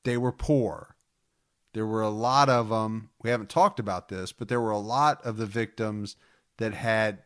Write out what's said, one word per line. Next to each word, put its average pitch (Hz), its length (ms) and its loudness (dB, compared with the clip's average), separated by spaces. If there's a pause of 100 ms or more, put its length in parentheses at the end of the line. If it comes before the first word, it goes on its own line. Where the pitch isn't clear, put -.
they 123 140 0
were 123 140 0
poor. 120 640 -2 (760)
There 110 120 -4
were 110 160 -2
a 107 80 0
lot 123 400 4
of 120 180 4
them. 110 440 -4 (120)
We 120 60 0
haven't 113 200 0
talked 190 300 2
about 98 300 -6
this, 92 240 -8
but 110 160 -12
there 120 100 0
were 113 120 0
a 104 60 0
lot 131 480 0
of 113 120 -4
the 113 80 -4
victims 107 720 -6 (400)
that 110 160 -4
had 107 520 0